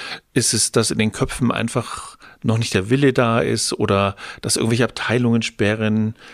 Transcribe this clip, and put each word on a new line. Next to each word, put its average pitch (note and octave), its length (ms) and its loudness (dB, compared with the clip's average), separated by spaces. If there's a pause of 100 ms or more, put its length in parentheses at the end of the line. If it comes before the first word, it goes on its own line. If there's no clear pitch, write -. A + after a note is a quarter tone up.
(320)
ist A#2+ 220 0
es, - 180 0
dass A#2 180 2
in - 80 -4
den G#2+ 140 2
Köpfen - 400 -2
einfach - 640 -6 (240)
noch A2+ 160 2
nicht A2+ 160 -2
der G2 160 2
Wille C3+ 220 4
da A#2 260 2
ist A#2 360 -2
oder G2 420 2 (240)
dass - 160 -2
irgendwelche A2+ 280 2
Abteilungen A#2 580 0
sperren? A2 760 0 (180)